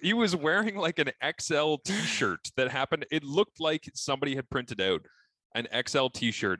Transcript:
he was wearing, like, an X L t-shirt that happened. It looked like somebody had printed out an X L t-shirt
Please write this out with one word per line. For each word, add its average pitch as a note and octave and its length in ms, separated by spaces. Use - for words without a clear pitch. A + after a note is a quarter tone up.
he F#3 100
was A3 220
wearing, F#3+ 400
like, F3 240
an D3 100
X - 280
L D3+ 300
t-shirt C3+ 760
that B2+ 140
happened. C#3 420
It D3+ 120
looked D3 360
like D#3 360
somebody C#3 400
had C3+ 140
printed B2 300
out F#2 220
an A#2 160
X B2 240
L C3 120
t-shirt A2 520